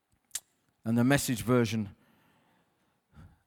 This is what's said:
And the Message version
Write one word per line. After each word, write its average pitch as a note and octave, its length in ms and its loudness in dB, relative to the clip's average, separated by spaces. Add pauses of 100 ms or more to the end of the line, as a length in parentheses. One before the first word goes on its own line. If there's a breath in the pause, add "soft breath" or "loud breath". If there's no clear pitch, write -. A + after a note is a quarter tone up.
(840)
And A2+ 140 -2
the A#2+ 60 4
Message C3 380 0
version A2 480 0 (1600 soft breath)